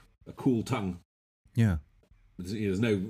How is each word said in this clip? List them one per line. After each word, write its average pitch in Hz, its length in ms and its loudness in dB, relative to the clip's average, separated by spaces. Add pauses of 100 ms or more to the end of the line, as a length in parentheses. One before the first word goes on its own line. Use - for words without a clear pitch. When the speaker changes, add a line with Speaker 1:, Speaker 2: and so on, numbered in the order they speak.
(260)
Speaker 1:
a - 60 -16
cool 117 320 0
tongue. 95 340 -2 (560)
Speaker 2:
Yeah. 107 220 4 (600)
Speaker 1:
There's, 92 160 -8
you 110 80 -4
know, 104 40 0
there's 98 140 0
no, 117 100 2 (200)